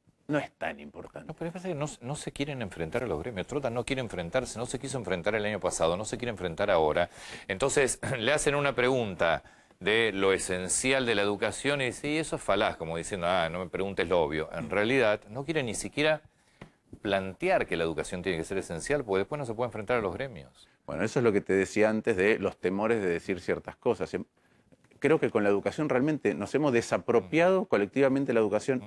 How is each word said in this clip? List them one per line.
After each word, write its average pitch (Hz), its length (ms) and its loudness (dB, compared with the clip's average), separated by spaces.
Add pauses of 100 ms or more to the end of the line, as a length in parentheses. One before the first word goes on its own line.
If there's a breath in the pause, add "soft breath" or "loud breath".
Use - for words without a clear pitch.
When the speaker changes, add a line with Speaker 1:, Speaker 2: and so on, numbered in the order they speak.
(280)
Speaker 1:
"No 147 120 0
es - 140 -6
tan 80 260 -6
importante". - 480 -16
Speaker 2:
No, 160 80 -8
pero 165 140 -8
me - 20 -10
parece 185 180 -10
que 165 60 -4
no, 143 100 -4 (160)
no 131 140 -6
se - 160 -8
quieren 143 300 -6
enfrentar 95 420 -4
a 117 40 -4
los 85 120 -2
gremios. 110 260 -6
Trota 135 240 -4
no 117 160 -4
quiere 131 160 -2
enfrentarse, 104 560 -4
no 120 80 -6
se - 140 -6
quiso 135 180 -6
enfrentar 92 380 -2
el 104 100 0
año 104 140 -2
pasado, 87 360 0
no 107 100 -4
se - 120 -8
quiere 120 140 -6
enfrentar 92 400 -2
ahora. 80 380 4 (380 loud breath)
Entonces, 127 540 2
<clears throat> 127 160 -4
le 117 160 0
hacen 147 220 2
una 143 180 0
pregunta 107 680 2 (360 soft breath)
de 110 340 2
lo 98 200 4
esencial 92 720 0
de 117 100 2
la 101 60 2
educación 107 600 0
y 131 40 0
dice, 120 160 -6
"Sí, 147 160 -2
eso 156 200 -4
es - 40 -8
falaz", 98 360 2
como 82 200 -6
diciendo, 85 300 -4
"Ah, 87 220 2
no 87 100 -6
me 90 100 -6
preguntes 92 400 -2
lo 90 120 4
obvio". 78 320 -2
En 82 160 -6
realidad, 107 600 2
no 131 160 -10
quiere 156 160 -2
ni 110 140 -4
siquiera 151 460 0 (800 loud breath)
plantear 104 640 0
que 87 100 -4
la 82 80 2
educación 82 380 -4
tiene 87 160 -2
que 80 60 -2
ser 95 140 -6
esencial, 90 460 -4
porque 98 160 0
después 147 200 -4
no 139 60 -6
se 113 80 -6
puede 117 140 -4
enfrentar 110 300 -2
a 113 40 0
los 92 120 -2
gremios. 95 540 -12 (180 soft breath)
Speaker 1:
Bueno, 76 180 -4
eso 113 160 0
es 120 40 4
lo 113 80 6
que 98 100 4
te - 120 0
decía 104 360 4
antes 110 280 0
de 98 220 4
los 95 180 -2
temores 104 440 0
de 92 80 0
decir 87 300 -2
ciertas 87 360 -4
cosas. 98 380 -2
Em, 92 120 -4 (760 soft breath)
creo 147 200 4
que 123 120 0
con 107 120 2
la 101 60 4
educación 101 400 2
realmente 127 440 2
nos 98 220 -6
hemos 143 160 2
desapropiado 117 920 2
Speaker 2:
Mm. - 20 -12
Speaker 1:
colectivamente 131 680 2
la 113 60 4
educación, 104 480 2